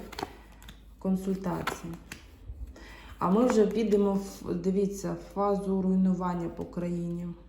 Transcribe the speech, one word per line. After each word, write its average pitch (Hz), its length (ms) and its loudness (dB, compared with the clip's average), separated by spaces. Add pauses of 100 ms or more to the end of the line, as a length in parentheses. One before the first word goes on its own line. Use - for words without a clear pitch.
(1000)
консультації. 180 960 -2 (1300)
А 180 120 2
ми 226 160 6
вже 220 200 6
підемо 202 460 4 (300)
в, 175 120 -4
дивіться, 185 580 0
в - 220 -10
фазу 196 480 0
руйнування 180 680 2
по - 160 -6
країні. 175 640 -4 (220)